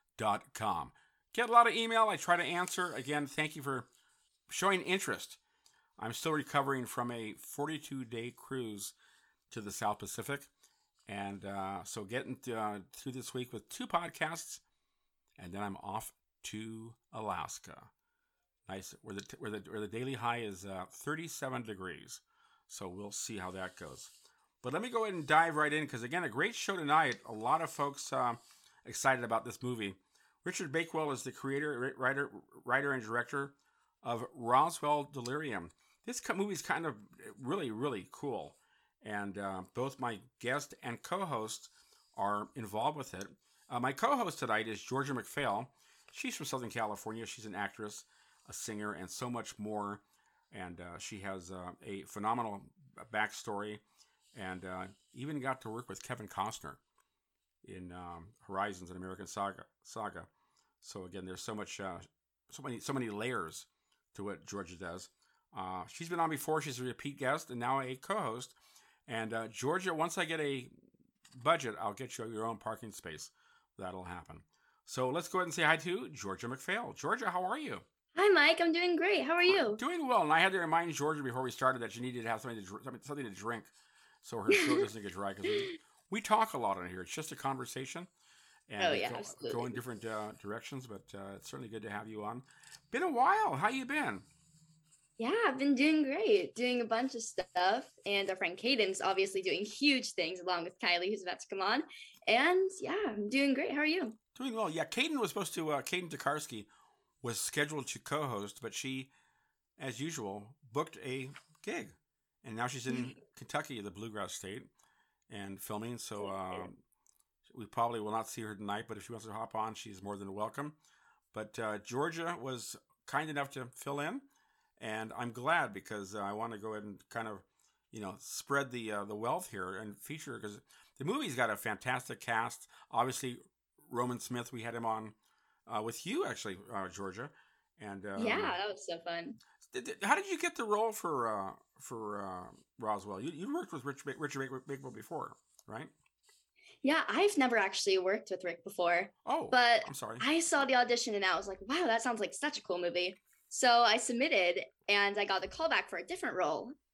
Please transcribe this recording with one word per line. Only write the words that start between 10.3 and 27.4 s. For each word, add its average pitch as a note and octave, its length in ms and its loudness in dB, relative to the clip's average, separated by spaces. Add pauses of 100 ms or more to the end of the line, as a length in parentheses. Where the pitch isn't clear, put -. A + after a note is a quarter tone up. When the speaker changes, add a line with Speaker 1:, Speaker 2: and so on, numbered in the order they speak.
Speaker 1:
And, G2+ 360 -6
uh, G2 380 -4
so - 220 -8
getting, A#2+ 320 -6 (180)
uh, G#2+ 260 -2 (120)
through - 200 -10
this B2 220 -8
week B2+ 180 -6
with A2 160 -10
two - 200 -8
podcasts, E3 720 -2 (760)
and F2+ 160 -12
then F#2+ 80 -4
I'm G2+ 180 -4
off G#2 340 -6 (320)
to A2+ 500 -8 (180)
Alaska. - 760 -6 (800)
Nice, F#2+ 340 -8
where G#2+ 140 -8
the, G2 80 -6 (160)
where G#2+ 100 -6
the, G#2 180 -6
where G#2+ 120 -6
the G#2+ 80 -4
daily B2 240 -4
high A#2+ 300 -2
is, G2 240 -6
uh, F#2+ 260 -6
thirty-seven D3 720 -6
degrees. F#2 580 -10 (480)
So - 180 -10
we'll G2+ 240 -10
see - 280 -6
how F#2 140 -4
that F#2 240 -6
goes. C#2+ 340 -14 (520)
But B2 100 -4
let F3 100 0
me B3 80 -6
go A#3 120 2
ahead G#3 120 -2
and D#3 120 -4
dive D#3 300 6
right D3+ 160 4
in, D3+ 160 2
'cause A#2 160 -6
again, D#3+ 180 -2
a D#3 60 -2
great D#3+ 260 0
show - 220 -2
tonight. D3+ 400 4 (100)
A A#2 60 -10
lot B2 300 2